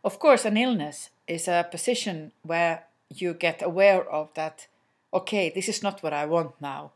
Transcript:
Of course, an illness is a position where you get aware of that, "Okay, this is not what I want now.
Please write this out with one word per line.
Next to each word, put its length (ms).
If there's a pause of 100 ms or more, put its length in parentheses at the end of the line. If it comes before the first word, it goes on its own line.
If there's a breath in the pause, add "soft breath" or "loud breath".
Of 160
course, 240
an 140
illness 540 (160)
is 200
a 240
position 640 (100)
where 400 (260)
you 240
get 280
aware 420
of 300
that, 340 (460)
"Okay, 360
this 200
is 120
not 220
what 80
I 140
want 340
now. 360